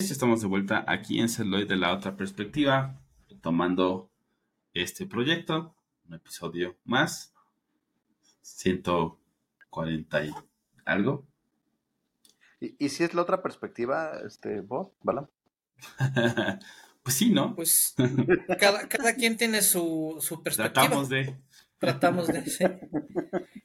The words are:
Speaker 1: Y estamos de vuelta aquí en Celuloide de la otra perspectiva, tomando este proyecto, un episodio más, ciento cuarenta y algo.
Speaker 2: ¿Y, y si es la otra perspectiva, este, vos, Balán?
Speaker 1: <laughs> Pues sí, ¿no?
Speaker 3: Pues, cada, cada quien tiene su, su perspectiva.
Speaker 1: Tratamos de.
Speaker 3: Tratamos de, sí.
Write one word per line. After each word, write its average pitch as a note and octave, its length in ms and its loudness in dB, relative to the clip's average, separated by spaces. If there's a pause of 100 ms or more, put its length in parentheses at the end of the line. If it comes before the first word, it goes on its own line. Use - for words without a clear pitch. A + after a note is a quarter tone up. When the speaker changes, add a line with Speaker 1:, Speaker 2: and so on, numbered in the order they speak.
Speaker 1:
Y G3 100 0
estamos B2 300 4
de G#2 80 -2
vuelta G2 400 0
aquí G2+ 320 -2
en A#2 80 4
Celuloide G2+ 380 0
de G2 100 0
la F2+ 180 2
otra G2 220 -6
perspectiva, C3 840 0 (400)
tomando F2+ 680 0 (640)
este F2+ 320 -4
proyecto, D#3+ 680 -2 (340)
un E2+ 60 -18
episodio E2+ 680 -8
más, C3+ 480 -2 (1080)
ciento F2 800 -2 (500)
cuarenta D#2 540 -4
y D2+ 80 -8 (520)
algo. G#2+ 400 0 (1400)
Speaker 2:
¿Y, - 140 -10 (100)
y C#3+ 40 0
si E3 160 0
es E3+ 100 -2
la F3 80 2
otra F3+ 180 0
perspectiva, C#3 840 -6
este, G#2 340 -8
vos, B2 280 -6 (140)
Balán? C#3+ 260 -2 (680)
Speaker 1:
<laughs> A#2 640 0 (400)
Pues - 160 -2
sí, A#3 140 4
¿no? C#3 260 2
Speaker 3:
Pues, - 380 0 (680)
cada, G3+ 260 4
cada A#3 280 0
quien A3+ 240 2
tiene A3 240 2
su, D#3+ 580 0
su - 220 -6
perspectiva. A#2+ 400 -2
Speaker 1:
Tratamos C#3 260 4
de. C3+ 300 -2 (400)
Speaker 3:
Tratamos F3 480 2
de, - 180 -2
sí. F3+ 200 -2 (1000)